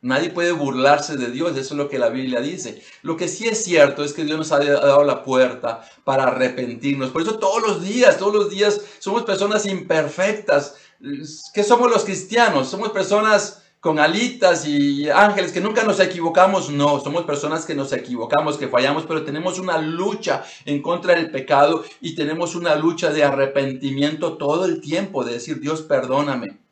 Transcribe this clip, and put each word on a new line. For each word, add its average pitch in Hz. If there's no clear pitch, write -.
Nadie 139
puede 175
burlarse 147
de 123
Dios, 156
eso 135
es 143
lo 143
que 143
la 120
Biblia 127
dice. 139
Lo 160
que 175
sí -
es 226
cierto 147
es 147
que 160
Dios 151
nos 156
ha 151
dado 143
la 139
puerta 123
para 135
arrepentirnos. 127
Por 160
eso 214
todos 208
los 202
días, 220
todos 202
los 202
días 202
somos 214
personas 202
imperfectas. 185
¿Qué 202
somos 240
los 226
cristianos? 185
Somos 208
personas 208
con 151
alitas 170
y 143
ángeles, 190
que 175
nunca 214
nos 208
equivocamos. 175
No, 143
somos 147
personas 151
que 156
nos 135
equivocamos, 139
que 139
fallamos, 135
pero 156
tenemos 165
una 180
lucha 170
en 143
contra 175
del 165
pecado 147
y 160
tenemos 170
una 170
lucha 160
de 151
arrepentimiento 139
todo 156
el 170
tiempo, 156
de 120
decir, 127
"Dios, 156
perdóname". 131